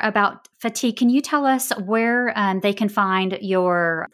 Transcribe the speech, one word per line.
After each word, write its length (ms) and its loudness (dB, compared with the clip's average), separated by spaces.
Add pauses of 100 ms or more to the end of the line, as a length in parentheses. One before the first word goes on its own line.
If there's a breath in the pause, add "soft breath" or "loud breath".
about 440 0 (140)
fatigue, 360 -2
can 120 2
you 140 4
tell 240 0
us 320 0
where, 600 0
um, 220 0
they 140 0
can 160 -2
find 500 0
your 720 0